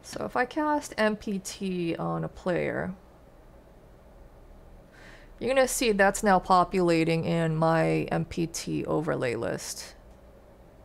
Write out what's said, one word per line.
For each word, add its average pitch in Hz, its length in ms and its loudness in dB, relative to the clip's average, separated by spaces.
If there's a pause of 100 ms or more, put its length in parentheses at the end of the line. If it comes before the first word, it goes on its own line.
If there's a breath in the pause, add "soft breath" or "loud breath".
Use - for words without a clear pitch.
So - 160 -10
if - 140 -6
I 247 80 0
cast 302 520 -4
M 214 200 0
P 208 200 -6
T 180 600 -6
on 165 260 -4
a 160 60 -6
player, 156 680 -4 (2500 loud breath)
you're 240 160 -2
gonna 262 140 6
see 240 240 0
that's 196 320 4
now 190 160 6
populating 170 880 4
in 165 320 0
my 160 520 2
M 165 140 -2
P 165 240 -4
T 160 380 -6
overlay 147 500 -2
list. - 600 -8 (880)